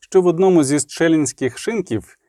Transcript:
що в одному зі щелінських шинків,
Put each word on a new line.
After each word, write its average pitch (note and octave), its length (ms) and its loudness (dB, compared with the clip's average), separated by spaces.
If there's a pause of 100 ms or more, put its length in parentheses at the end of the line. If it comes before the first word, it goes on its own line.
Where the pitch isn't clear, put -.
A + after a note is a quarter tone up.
що - 220 0
в F3 40 2
одному F3 380 2
зі C#3+ 160 0
щелінських D3+ 800 -2
шинків, F#3 600 -8 (100)